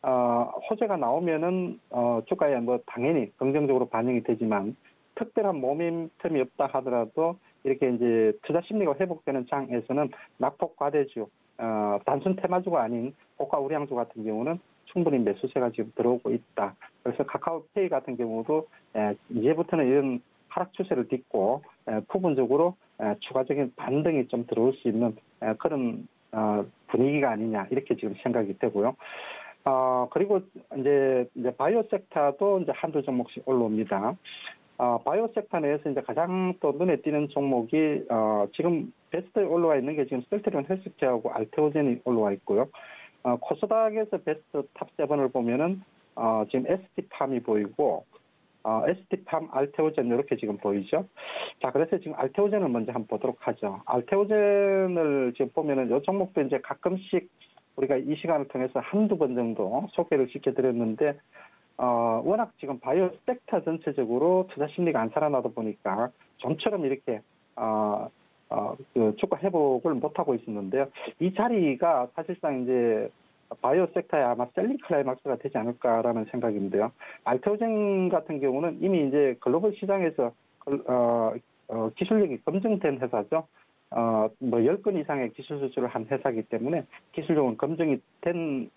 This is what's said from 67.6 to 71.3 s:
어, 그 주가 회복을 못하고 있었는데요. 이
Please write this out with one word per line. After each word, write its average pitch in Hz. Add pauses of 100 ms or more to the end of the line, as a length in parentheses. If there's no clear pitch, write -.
어, - (160)
그 110
주가 -
회복을 156
못하고 147
있었는데요. 110 (320)
이 185